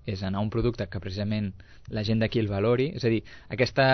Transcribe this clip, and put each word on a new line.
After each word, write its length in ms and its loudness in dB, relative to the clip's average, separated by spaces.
és 180 -4
anar 180 -2
a 20 0
un 80 -2
producte 400 0
que 120 -6
precisament 500 -2
la 120 -2
gent 160 2
d'aquí 220 2
el 100 0
valori. 460 2
És 100 -2
a 40 4
dir, 100 2
aquest 260 0